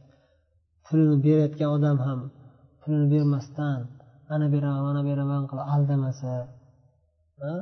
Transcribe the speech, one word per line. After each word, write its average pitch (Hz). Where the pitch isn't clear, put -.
pulini 156
berayotgan 147
odam 147
ham 127
pulini 151
bermasdan, 143
"Ana 151
beraman, 143
mana 143
beraman" 143
qilib 135
aldamasa, 139
ha? 143